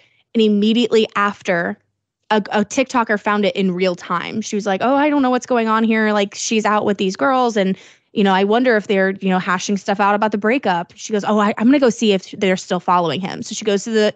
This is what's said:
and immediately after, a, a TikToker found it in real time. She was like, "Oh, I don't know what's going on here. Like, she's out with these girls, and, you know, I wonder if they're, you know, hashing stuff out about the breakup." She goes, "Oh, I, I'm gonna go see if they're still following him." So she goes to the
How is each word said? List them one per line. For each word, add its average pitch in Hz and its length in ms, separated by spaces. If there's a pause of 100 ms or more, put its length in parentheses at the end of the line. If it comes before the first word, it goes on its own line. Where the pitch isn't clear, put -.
(340)
and 226 80
immediately 220 640 (100)
after, 202 600 (520)
a, 214 80 (120)
a 208 140
TikToker 233 560
found 208 240
it 190 100
in 190 180
real 180 220
time. - 460
She 214 160
was 202 100
like, 196 160
"Oh, 262 140
I 285 140
don't 285 120
know 254 80
what's 247 160
going 233 220
on 220 160
here. 220 280
Like, 208 220
she's 220 300
out 208 200
with 208 140
these 196 160
girls, 254 420
and, 190 220 (340)
you 202 120
know, 196 100
I 190 80
wonder 226 340
if 208 120
they're, 190 220
you 190 180
know, 185 100
hashing 185 380
stuff 196 240
out 208 160
about 214 160
the 220 60
breakup." 202 580
She - 160
goes, 208 100
"Oh, 214 160
I, 208 180
I'm 220 100
gonna 277 120
go 269 100
see 214 240
if 185 200
they're 190 240
still 180 240
following 175 400
him." - 220
So 214 120
she - 100
goes 202 200
to 233 60
the 214 260